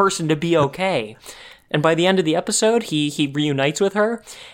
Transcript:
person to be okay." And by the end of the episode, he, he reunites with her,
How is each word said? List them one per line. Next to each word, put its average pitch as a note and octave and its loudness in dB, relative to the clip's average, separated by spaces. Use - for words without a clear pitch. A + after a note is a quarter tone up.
person F3+ 0
to D#3 2
be E3 0
okay." C#3 -2
And D3+ -2
by D#3+ 4
the F3 2
end F#3+ 2
of E3+ 2
the D#3+ 0
episode, A3 0
he, D3+ -2
he D3 -2
reunites C#3+ 0
with G3 0
her, A3 -2